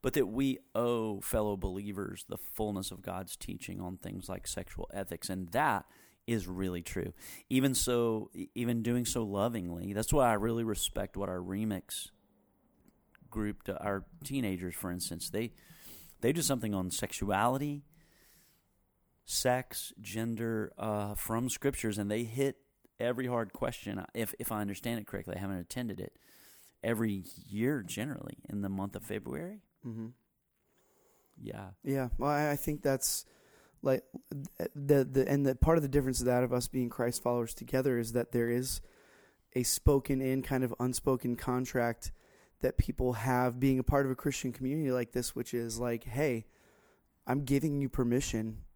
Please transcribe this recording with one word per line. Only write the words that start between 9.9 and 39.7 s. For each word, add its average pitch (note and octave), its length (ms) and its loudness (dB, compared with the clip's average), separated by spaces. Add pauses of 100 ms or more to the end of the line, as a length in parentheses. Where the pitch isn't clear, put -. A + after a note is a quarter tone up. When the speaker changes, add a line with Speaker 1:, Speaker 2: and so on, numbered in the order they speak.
Speaker 1:
that's G#2+ 200 0
why C3 180 6
I A2+ 40 6
really A2+ 300 0
respect G2+ 540 -2
what G2 100 -2
our F2+ 120 -4
Remix F#2+ 680 -4 (1200)
group, G#2 340 -2
to F#2 200 -4
our G2 220 -2 (180)
teenagers, F#2+ 500 -2
for F#2 160 -6
instance, F2 380 -6
they, A2 240 -4 (720)
they D3 100 4
do E3 80 0
something A2+ 320 0
on F#2 180 0
sexuality, B2 920 0 (1400)
sex, - 760 0
gender, A2+ 800 -2
uh, G#2 360 -2
from A#2 360 0
scriptures, A2+ 480 0
and G2+ 120 0
they A2+ 140 0
hit B2+ 320 0 (420)
every B2 280 0
hard A#2 260 -2
question, G#2 500 -4 (120)
if, A2+ 240 -4
if A2+ 120 -6
I G#2+ 100 -2
understand G#2 400 -4
it G2+ 60 -12
correctly. F#2+ 300 -6
I F#2 40 -4
haven't G2 180 -4
attended G2 420 -6
it, - 160 -10 (680)
every G#2+ 420 2 (220)
year A#2 360 0
generally A#2 560 -6 (100)
in G2+ 140 -4
the G2 60 -2
month G2 280 -4
of G#2 60 -8
February. D3 580 -6 (260)
Speaker 2:
Mm-hmm. A2+ 200 -8 (1300)
Speaker 1:
Yeah. G#2+ 280 -10 (160)
Speaker 2:
Yeah. C3+ 240 0 (100)
Well, C#3 120 2
I, D3 220 2
I C#3+ 40 0
think D3 260 -4
that's, - 420 0 (580)
like, C3 200 2 (720)
the, C#3+ 300 6
the, C3 240 4
and C#3+ 180 4
the C3 80 4
part E3 240 6
of D#3 40 2
the C#3+ 60 0
difference C3 320 2
of A#2+ 60 2
that B2 160 6
of B2 100 2
us B2 140 2
being B2+ 220 0
Christ A#2+ 340 0
followers A#2+ 320 0
together C3 440 2
is A2+ 160 -2
that A#2+ 180 0
there A#2 180 4
is B2+ 300 0 (760)
a B2+ 80 2
spoken C3+ 580 4